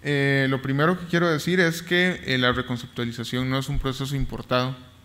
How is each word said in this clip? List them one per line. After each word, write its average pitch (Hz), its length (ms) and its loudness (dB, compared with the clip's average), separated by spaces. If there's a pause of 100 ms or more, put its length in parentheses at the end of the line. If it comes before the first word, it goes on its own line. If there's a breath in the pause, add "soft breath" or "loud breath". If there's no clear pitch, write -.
Eh, 139 460 2
lo 135 120 0
primero 151 380 2
que 175 60 -10
quiero 170 240 2
decir 170 320 2
es 165 200 2
que, 180 440 2
eh, 131 120 0
la 123 140 4
reconceptualización 123 960 -4
no 131 80 0
es 135 120 -4
un 143 100 0
proceso 135 380 -4
importado, 127 580 -2 (300)